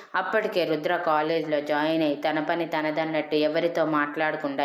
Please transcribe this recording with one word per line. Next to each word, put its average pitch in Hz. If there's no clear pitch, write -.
అప్పటికే 185
రుద్ర 160
కాలేజ్లో 156
జాయిన్ 151
అయి 147
తన 156
పని 170
తనదన్నట్టు 156
ఎవరితో 165
మాట్లాడకుండా, 147